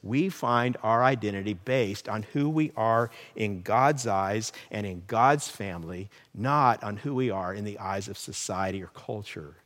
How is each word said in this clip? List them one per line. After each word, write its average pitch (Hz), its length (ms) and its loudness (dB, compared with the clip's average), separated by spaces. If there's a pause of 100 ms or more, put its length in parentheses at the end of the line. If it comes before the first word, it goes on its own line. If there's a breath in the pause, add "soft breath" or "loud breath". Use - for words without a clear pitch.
We 143 260 2
find 120 540 2
our 113 200 4
identity 104 500 2
based 101 540 -2
on 107 160 -4
who 143 260 0
we 156 280 0
are 113 320 4 (260 loud breath)
in 101 260 -2
God's 123 460 4
eyes 98 460 0 (180 loud breath)
and 104 140 -4
in 90 220 -8
God's 131 420 4
family, 90 600 -8 (240 soft breath)
not 127 500 2
on 104 140 -4
who 139 180 -4
we 127 140 0
are 95 240 -4
in 104 120 -6
the 101 140 -8
eyes 98 280 -4
of 101 100 -10
society 95 640 -4
or 90 120 -12
culture. 85 640 -10 (100)